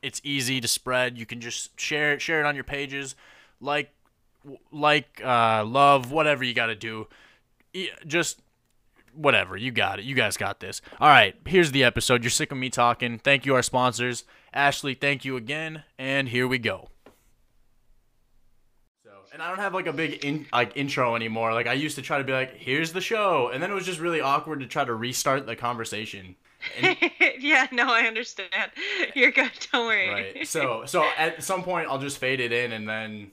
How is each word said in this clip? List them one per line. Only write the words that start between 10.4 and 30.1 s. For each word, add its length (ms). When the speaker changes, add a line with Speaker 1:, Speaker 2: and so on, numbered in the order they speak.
Speaker 1:
this. 200
All 80
right, 260
here's 280
the 100
episode. 400
You're 60
sick 240
of 40
me 120
talking. 500
Thank 260
you, 100
our 60
sponsors. 600
Ashley, 400
thank 320
you 100
again, 480
and 320
here 180
we 120
go. 280
So, 60
and 80
I 80
don't 100
have, 140
like, 140
a 60
big 300
in-, 300
like, 240
intro 400
anymore. 360
Like, 140
I 60
used 240
to 40
try 180
to 40
be 80
like, 240
"Here's 380
the 80
show," 520
and 80
then 80
it 40
was 120
just 140
really 220
awkward 400
to 60
try 180
to 80
restart 520
the 120
conversation. 800
And 160
Speaker 2:
<laughs> 200
Yeah, 320
no, 200
I 100
understand. 680
You're 160
good. 200
Don't 160
worry. 220
Speaker 1:
Right. 380